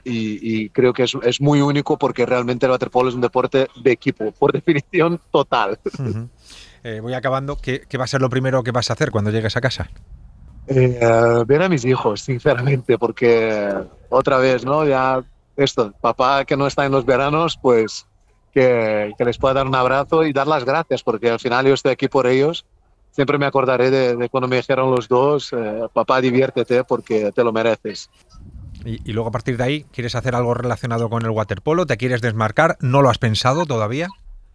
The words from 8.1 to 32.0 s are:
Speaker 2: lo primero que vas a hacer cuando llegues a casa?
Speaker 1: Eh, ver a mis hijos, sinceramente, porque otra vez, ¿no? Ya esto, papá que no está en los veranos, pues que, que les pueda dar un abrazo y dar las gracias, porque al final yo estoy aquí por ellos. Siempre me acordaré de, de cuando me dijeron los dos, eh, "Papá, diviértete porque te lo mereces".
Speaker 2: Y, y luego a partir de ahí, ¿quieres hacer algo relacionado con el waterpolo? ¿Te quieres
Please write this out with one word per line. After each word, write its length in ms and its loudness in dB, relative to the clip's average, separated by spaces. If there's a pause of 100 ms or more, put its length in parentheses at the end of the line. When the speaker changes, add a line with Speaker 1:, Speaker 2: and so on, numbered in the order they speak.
Speaker 2:
lo 100 2
primero 320 0
que 100 -4
vas 180 -2
a 20 -2
hacer 180 -2
cuando 200 0
llegues 260 -2
a 40 -4
casa? 280 -4 (800)
Speaker 1:
Eh, 300 2 (480)
ver 160 4
a 60 2
mis 160 0
hijos, 380 0
sinceramente, 760 0
porque 720 2 (360)
otra 300 2
vez, 260 2
¿no? 220 0
Ya 360 0 (340)
esto, 440 0
papá 440 0
que 120 -2
no 100 0
está 200 -2
en 60 -2
los 140 0
veranos, 540 0
pues 460 0 (460)
que, 640 2
que 80 -2
les 140 -2
pueda 160 2
dar 120 0
un 80 -2
abrazo 500 2
y 80 -2
dar 160 -2
las 160 0
gracias, 380 -2
porque 280 -2
al 100 0
final 260 0
yo 80 6
estoy 180 0
aquí 160 -2
por 180 0
ellos. 400 0 (460)
Siempre 260 0
me 80 0
acordaré 440 2
de, 260 2
de 120 -2
cuando 200 -2
me 80 0
dijeron 340 0
los 180 0
dos, 440 2
eh, 300 -4 (100)
"Papá, 280 2
diviértete 640 2
porque 480 -2
te 120 2
lo 80 0
mereces". 580 -2 (760)
Speaker 2:
Y, 240 -8
y 40 -6
luego 160 -4
a 40 -8
partir 240 -4
de 80 -2
ahí, 280 -4
¿quieres 220 -8
hacer 200 -4
algo 200 0
relacionado 540 -4
con 160 -4
el 60 -2
waterpolo? 560 -2
¿Te 100 -2
quieres 240 -2